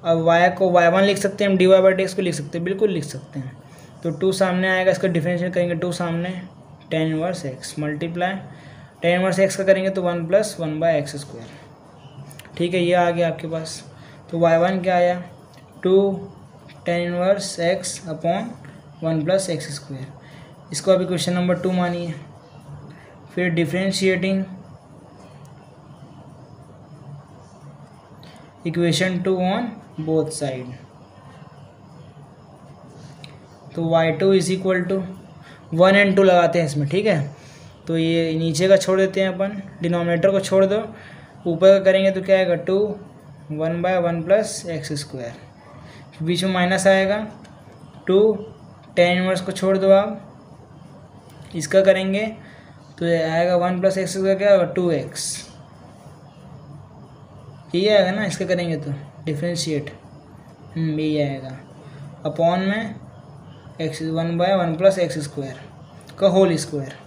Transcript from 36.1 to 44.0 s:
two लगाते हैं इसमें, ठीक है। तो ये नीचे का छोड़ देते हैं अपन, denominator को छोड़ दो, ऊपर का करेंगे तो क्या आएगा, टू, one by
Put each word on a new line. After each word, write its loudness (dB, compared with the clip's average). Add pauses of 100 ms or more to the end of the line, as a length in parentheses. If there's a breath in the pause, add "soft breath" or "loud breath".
two 6
लगाते 6
हैं 0
इसमें, -2
ठीक 0
है। 0 (520 loud breath)
तो -2
ये 0
नीचे 0
का 8
छोड़ 2
देते 2
हैं 2
अपन, -4 (200)
denominator 0
को 2
छोड़ 4
दो, 0 (680 loud breath)
ऊपर 4
का 6
करेंगे 4
तो -4
क्या 4
आएगा, 2
टू, -2 (760)
one -2
by 0 (120)